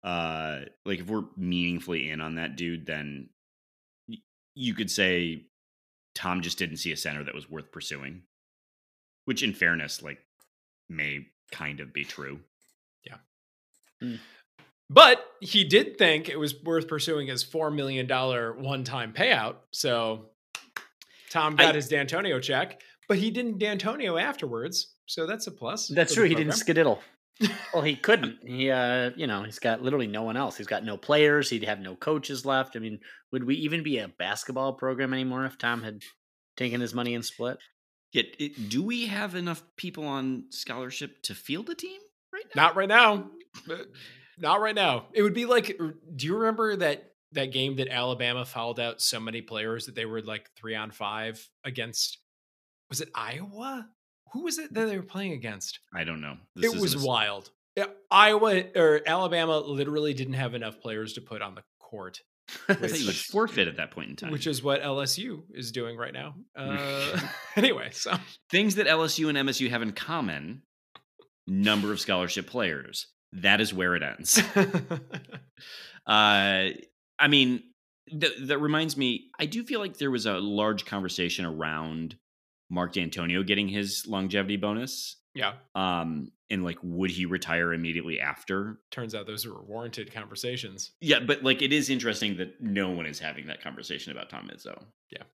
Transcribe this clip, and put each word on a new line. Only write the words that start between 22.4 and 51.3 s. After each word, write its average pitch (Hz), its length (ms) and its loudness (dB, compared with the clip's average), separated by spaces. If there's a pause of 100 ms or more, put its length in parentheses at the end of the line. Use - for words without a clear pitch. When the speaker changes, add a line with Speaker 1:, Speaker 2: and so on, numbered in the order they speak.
Speaker 2:
but 202 80 6
he 208 120 2
didn't 226 300 -2
D'Antonio 208 580 -2
afterwards. 160 760 -4 (120)
So 165 220 -4
that's 220 200 -6
a 190 40 -10
plus 170 380 -6
Speaker 3:
That's 160 240 4
Speaker 2:
for 226 80 6
Speaker 3:
true. - 20 10
Speaker 2:
the 175 60 8
Speaker 3:
He 160 60 6
didn't 151 160 2
Speaker 2:
program. 110 80 2
Speaker 3:
skedaddle. 156 420 4 (380)
Speaker 2:
<laughs> 214 140 2 (180)
Speaker 3:
Well, 165 120 0
he 147 120 2
couldn't. 139 480 4
He, 127 280 0
uh, 123 440 2
you 151 120 -2
know, 104 160 0
he's 110 160 -10
got 113 240 0
literally 131 240 0
no 104 160 -4
one 113 140 -2
else. 127 200 -2
He's 107 80 -10
got 104 180 -2
no 104 140 -6
players. 147 540 6
He'd 110 140 -2
have 104 140 -2
no 95 160 -10
coaches 143 520 -4
left. 131 280 0
I 117 40 -6
mean, 110 200 -8 (320)
would 127 120 -4
we 123 140 2
even 156 260 -2
be 143 160 0
a 101 80 -8
basketball 123 640 -4
program 131 400 -2
anymore 131 320 -2
if 131 140 -6
Tom 120 240 -2
had 107 180 -10 (540)
taken 123 260 0
his 120 140 -4
money 120 180 -2
and 117 100 -4
split? 120 360 -6 (540)
Speaker 1:
Yet, 113 120 4 (140)
it, 143 300 -6
do 123 120 0
we 233 260 -2
have 202 280 -4
enough 175 260 -4 (140)
people 165 300 -10
on 131 440 -4
scholarship 127 760 -10
to - 120 -6
field 170 340 -6
a 339 60 -6
team 381 240 -12 (340)
right 415 120 -10 (100)
now? 147 80 6
Speaker 2:
Not 165 120 8
right 196 140 0
now. 208 400 6 (400)
Uh, 165 60 -6 (640)
not 170 200 4
right 214 160 2
now. 160 380 4
It 214 80 4
would 208 140 6
be 240 100 0
like, 240 340 4 (360)
do 127 100 -6
you 180 120 0
remember 220 400 2
that, 151 340 0 (220)
that 135 180 -2
game 135 240 0
that 131 140 -2
Alabama 123 560 0
fouled 120 340 -6
out 117 220 -2
so - 180 0
many 113 240 -6
players 110 420 -6
that 131 80 -16
they 117 120 -6
were, 110 180 -6
like, 107 320 -10
three 113 180 -10
on 110 160 -6
five 110 580 -8 (160)